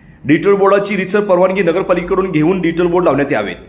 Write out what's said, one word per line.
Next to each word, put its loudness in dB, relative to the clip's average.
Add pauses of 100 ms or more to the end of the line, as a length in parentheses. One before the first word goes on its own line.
(240)
डिजिटल 2
बोर्डाची 2
रीतसर -2
परवानगी 2
नगरपालिकेकडून -2
घेऊन 0
डिजिटल -2
बोर्ड 0
लावण्यात 0
यावेत. -4 (120)